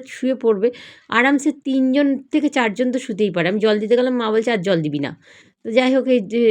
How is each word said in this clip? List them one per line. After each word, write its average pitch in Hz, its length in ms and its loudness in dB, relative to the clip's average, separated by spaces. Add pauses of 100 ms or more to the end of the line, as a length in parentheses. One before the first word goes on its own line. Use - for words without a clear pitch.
শুয়ে 262 280 -4
পড়বে, 226 320 0 (420)
আরামসে 269 400 2 (140)
তিনজন 262 440 0 (220)
থেকে 302 200 0
চারজন 233 420 -2
তো 254 80 -2
শুতেই 208 320 -2
পারে। 165 180 0
আমি 208 100 -2
জল 214 200 2
দিতে 214 160 0
গেলাম, 254 180 2
মা 240 180 -2
বলছে, 226 200 0
"আর 214 100 -2
জল 175 200 0
দিবি 147 180 -4
না।" 139 120 -4 (540)
তো 226 60 -8
যাই 254 220 2
হোক, 262 140 2
এই 254 140 4
যে, 214 300 -2